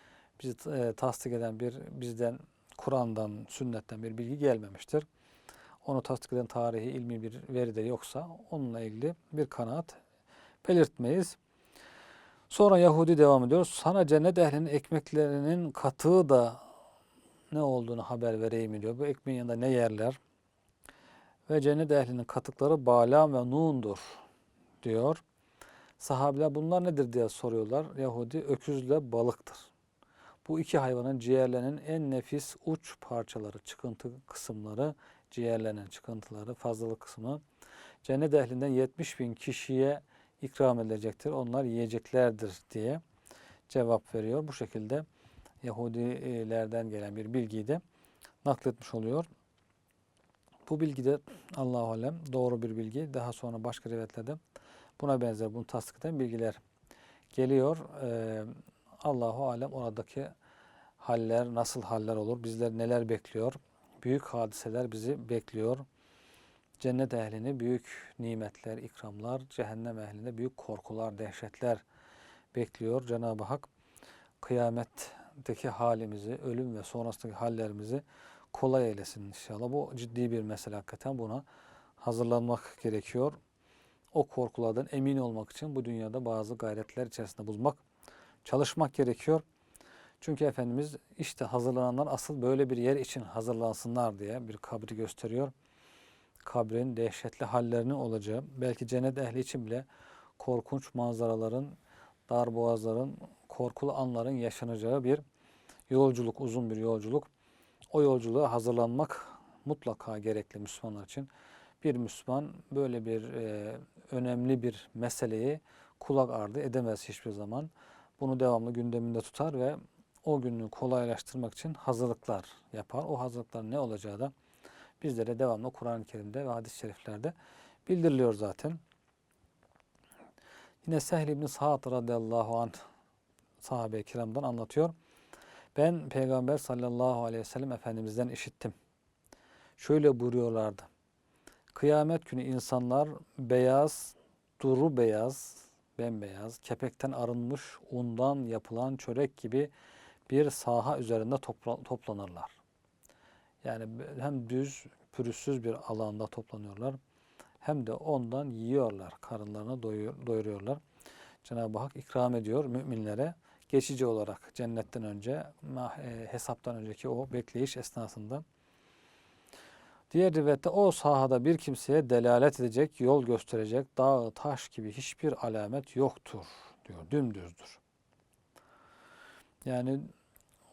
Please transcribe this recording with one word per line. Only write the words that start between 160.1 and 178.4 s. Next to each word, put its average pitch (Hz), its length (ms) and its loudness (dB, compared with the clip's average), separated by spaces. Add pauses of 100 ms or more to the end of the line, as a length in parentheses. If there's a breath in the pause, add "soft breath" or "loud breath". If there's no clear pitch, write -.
doyuruyorlar. 107 500 -2 (640 loud breath)
Cenab-ı 113 340 -4
Hak 135 180 -6
ikram 123 400 0
ediyor 117 300 0
müminlere 127 680 -4 (340 soft breath)
geçici 135 360 2
olarak 107 480 -2
cennetten 117 500 -6
önce, 107 400 -6 (320)
mah-, 127 260 -8
e, 113 260 -10
hesaptan 120 480 -8
önceki 110 340 -8
o 127 240 -6
bekleyiş 123 440 -4
esnasında. 117 640 -10 (1700 loud breath)
Diğer 175 220 6
rivayette 147 360 4
o 190 220 6
sahada 135 540 4
bir 160 120 6
kimseye 143 520 2
delalet 120 500 8
edecek, 123 400 2
yol 127 260 6
gösterecek 117 720 0
dağ, 131 340 4
taş - 380 -6
gibi 107 220 -8
hiçbir 131 540 -4
alamet 110 500 -4
yoktur - 500 -2 (400)
diyor, 87 140 -16 (120)
dümdüzdür. 101 680 -4 (1900 loud breath)